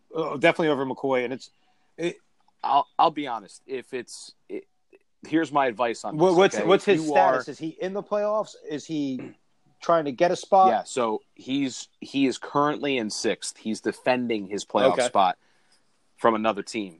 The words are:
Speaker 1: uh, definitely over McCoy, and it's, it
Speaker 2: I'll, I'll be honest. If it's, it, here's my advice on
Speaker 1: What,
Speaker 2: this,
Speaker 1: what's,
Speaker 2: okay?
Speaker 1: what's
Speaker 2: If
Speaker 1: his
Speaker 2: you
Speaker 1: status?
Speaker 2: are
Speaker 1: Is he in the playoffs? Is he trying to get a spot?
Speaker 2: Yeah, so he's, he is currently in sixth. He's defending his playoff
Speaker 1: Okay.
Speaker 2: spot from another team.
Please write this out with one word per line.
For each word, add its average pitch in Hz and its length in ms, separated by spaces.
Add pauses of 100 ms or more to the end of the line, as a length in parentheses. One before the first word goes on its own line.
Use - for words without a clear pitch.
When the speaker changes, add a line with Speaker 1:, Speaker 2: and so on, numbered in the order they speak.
(140)
Speaker 1:
uh, 156 220
definitely 160 340
over 139 160
McCoy, 131 380
and 120 100
it's, - 160 (480)
it 170 200 (440)
Speaker 2:
I'll, 131 260 (100)
I'll 160 140
be 147 160
honest. 110 380
If 127 280
it's, - 400 (160)
it, - 160 (600)
here's 156 240
my 139 160
advice 117 360
on 151 140
Speaker 1:
What, 180 140
Speaker 2:
this, 170 60
Speaker 1:
what's, 196 200
Speaker 2:
okay? - 80
Speaker 1:
what's 190 240
Speaker 2:
If 190 80
Speaker 1:
his 160 80
Speaker 2:
you 151 60
Speaker 1:
status? 131 360
Speaker 2:
are - 40
Speaker 1:
Is 123 60
he 160 120
in 185 240
the 202 100
playoffs? 208 520 (140)
Is 147 160
he 143 360 (600)
trying 165 240
to 139 60
get 170 200
a 175 40
spot? 190 320
Speaker 2:
Yeah, 101 160
so 113 380 (140)
he's, 131 520 (140)
he 135 260
is 117 100
currently 143 600
in 107 120
sixth. - 460
He's 110 240
defending 117 680
his 98 180
playoff 131 280
Speaker 1:
Okay. 123 120
Speaker 2:
spot 95 320 (800)
from 117 180
another 107 280
team. 95 360